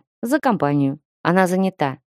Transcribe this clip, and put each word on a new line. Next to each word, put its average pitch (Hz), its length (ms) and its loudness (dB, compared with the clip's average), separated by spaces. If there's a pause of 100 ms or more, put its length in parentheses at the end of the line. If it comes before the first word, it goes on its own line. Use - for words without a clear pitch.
(220)
за 294 180 -2
компанию. 143 600 0 (240)
Она 180 240 2
занята. 185 500 -2 (160)